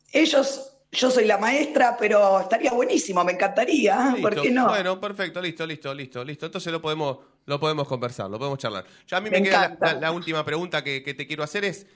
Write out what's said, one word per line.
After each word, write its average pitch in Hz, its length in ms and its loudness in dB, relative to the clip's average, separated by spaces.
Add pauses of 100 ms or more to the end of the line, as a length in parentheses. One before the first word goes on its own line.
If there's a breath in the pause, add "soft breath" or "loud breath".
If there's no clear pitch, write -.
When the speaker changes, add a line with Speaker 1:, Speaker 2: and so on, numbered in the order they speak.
(120)
Speaker 1:
ellos, 285 600 2 (180)
yo 254 200 2
soy 226 160 4
la 208 120 4
maestra, 262 600 2
pero 208 420 6
estaría 226 320 0
buenísimo, 240 520 0
me 180 80 2
encantaría, 226 840 2
¿eh? 202 60 -2
¿Por 208 100 2
Speaker 2:
Listo. 190 100 0
Speaker 1:
qué - 80 2
no? 247 180 4
Speaker 2:
Bueno, 190 320 0
perfecto, 196 400 -6
listo, 165 260 -6
listo, 143 280 -8
listo, 127 300 -10
listo. 151 220 -10
Entonces 170 260 -8
lo 165 80 -4
podemos, 156 380 -2 (280 soft breath)
lo 143 140 -4
podemos 151 260 0
conversar, 120 440 -6
lo 107 80 -8
podemos 139 200 -6
charlar. 104 260 -8 (220 soft breath)
Ya 180 120 -4
a - 20 -2
mí 214 100 -6
me 185 100 4
Speaker 1:
Me 202 40 2
Speaker 2:
queda 190 160 4
la, 185 60 4
Speaker 1:
encanta. 165 280 0
Speaker 2:
la, 131 60 -6
la 160 120 -2
última 160 320 -4
pregunta 156 380 -4
que, 135 200 -6
que 143 120 -8
te 139 120 -12
quiero 151 180 -8
hacer 202 200 -6
es, 135 320 -6